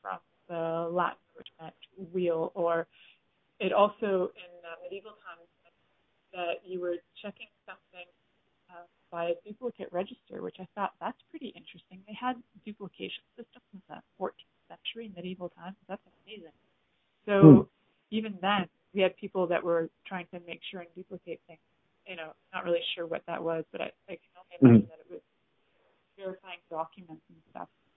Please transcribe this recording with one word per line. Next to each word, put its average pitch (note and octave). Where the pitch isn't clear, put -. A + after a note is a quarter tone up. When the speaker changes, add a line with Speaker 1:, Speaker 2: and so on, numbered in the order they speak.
Speaker 1:
from G2+
the E3
Latin, F3
which -
meant D#3+
wheel, E3+
or E3+
it G3
also G3+
in, F3
uh, E3
medieval G3
times E3+
meant -
that F3
you F3+
were F3
checking G#3+
something, F3+
uh, F3
by E3+
a E3+
duplicate G#3+
register, F#3+
which F#3
I F#3
thought, G3+
that's G3+
pretty C#4+
interesting. -
They G#3+
had B3
duplication G3
systems -
in F#3+
the -
fourteenth -
century, A3
medieval F3+
times. F3+
That's G3
amazing. G3
So G3+
Speaker 2:
Hmm. D3+
Speaker 1:
even G#3+
then, F#3+
we G3
had F#3
people F#3+
that E3+
were E3+
trying F3+
to F3
make E3+
sure F#3+
and E3+
duplicate F3+
things. E3
You F#3
know, D#3+
not F#3
really F3
sure E3+
what E3
that E3+
was, E3
but G3
I, -
I F3+
can -
only -
imagine A#2
Speaker 2:
Mm-hmm. G#2+
Speaker 1:
that -
it -
was -
verifying F#3+
documents D#3+
and E3
stuff. -